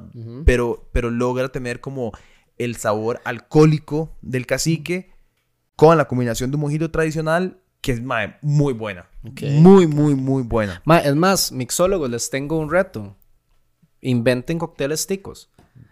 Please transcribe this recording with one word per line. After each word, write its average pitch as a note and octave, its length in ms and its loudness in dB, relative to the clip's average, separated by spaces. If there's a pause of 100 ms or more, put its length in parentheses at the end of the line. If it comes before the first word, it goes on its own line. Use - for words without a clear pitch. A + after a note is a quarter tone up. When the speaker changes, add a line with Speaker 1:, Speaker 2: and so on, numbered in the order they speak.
(140)
Speaker 1:
Ujú. A#2 300 -16
Speaker 2:
pero, A#2+ 480 -2
pero A#2+ 180 -4
logra B2 400 -2
tener B2 300 -10
como C3+ 320 -10 (460)
el A#2+ 180 -6
sabor A2 480 -4
alcohólico D3+ 1000 2
del C3 240 -6
cacique D#3+ 680 -4 (640)
con E3 220 8
la C#3+ 80 2
combinación B2 440 -4
de C#3+ 60 -4
un D3+ 60 -4
mojito D3+ 280 -4
tradicional, D#3+ 680 -2 (220)
que - 120 -4
es, A#2 100 -6
mae, A2+ 400 -4
muy D3 320 2
buena. G#2 320 -10 (220)
Speaker 1:
Ok. C3 140 -16
Speaker 2:
Muy, E3+ 440 8
muy, D3 280 2
muy C3+ 280 -2
buena. G#2+ 420 -4
Speaker 1:
Mae, D#3 240 4
es C#3+ 80 2
más, F3+ 360 0
mixólogos, D3+ 560 -2
les A#2+ 220 -6
tengo C#3+ 280 -4
un D3+ 120 -4
reto. D3 460 -4 (840)
Inventen B2+ 560 0
cócteles D#3 480 -6
ticos. - 440 -10 (420)